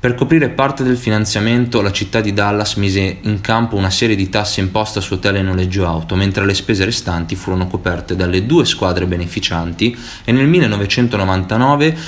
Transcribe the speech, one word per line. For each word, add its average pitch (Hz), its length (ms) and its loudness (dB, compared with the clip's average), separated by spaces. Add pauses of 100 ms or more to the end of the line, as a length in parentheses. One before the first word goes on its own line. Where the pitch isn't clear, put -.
Per 123 140 2
coprire 147 340 4
parte 139 340 0
del 127 140 2
finanziamento, 113 840 0
la 98 100 0
città 107 300 -2
di 104 100 0
Dallas 104 440 0
mise 95 440 0
in 104 220 -2
campo 113 340 0
una 98 140 2
serie 110 260 2
di 95 140 -2
tasse 101 320 -2
imposte 101 400 -2
su - 100 -6
hotel 98 240 0
e 98 60 0
noleggio 92 440 0
auto, 82 280 -2
mentre 98 320 0
le 98 80 2
spese 95 320 0
restanti 85 500 -4
furono 92 300 -2
coperte 90 500 -4
dalle 92 300 0
due 151 180 4
squadre 90 400 0
beneficianti 87 920 -2 (300)
e 113 80 0
nel 135 140 4
millenovecentonovantanove 117 1500 2 (140)